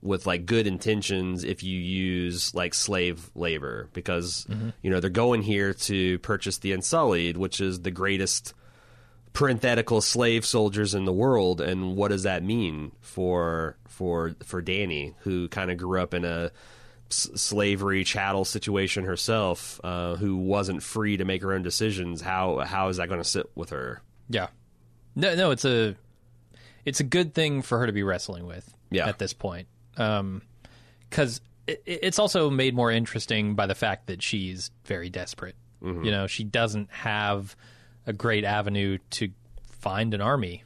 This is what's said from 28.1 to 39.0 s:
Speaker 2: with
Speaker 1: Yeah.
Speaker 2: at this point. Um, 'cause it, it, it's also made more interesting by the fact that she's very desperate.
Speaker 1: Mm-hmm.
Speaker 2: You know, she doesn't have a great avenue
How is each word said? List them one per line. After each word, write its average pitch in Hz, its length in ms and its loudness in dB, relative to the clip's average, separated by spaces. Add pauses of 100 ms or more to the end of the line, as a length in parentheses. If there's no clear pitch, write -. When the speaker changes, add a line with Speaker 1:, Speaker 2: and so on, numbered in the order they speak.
Speaker 2:
with 87 260 -14 (180)
Speaker 1:
Yeah. 90 180 2
Speaker 2:
at 101 100 -2
this 95 140 -2
point. 92 340 -6 (300)
Um, 101 460 0 (680)
'cause 123 300 0 (260)
it, 156 200 -6
it, 175 160 -6
it's 185 160 0
also 180 320 4
made 131 240 2
more 120 160 4
interesting 110 640 0
by 101 120 2
the 98 100 0
fact 104 320 -2
that 92 140 -6
she's 95 480 -4 (140)
very 90 240 -6
desperate. 90 460 -10 (280)
Speaker 1:
Mm-hmm. 85 220 -4
Speaker 2:
You 110 60 2
know, 98 160 0
she - 180 -4
doesn't 107 460 0
have 104 640 -2 (520)
a 113 60 -4
great 107 320 2
avenue 101 540 0 (120)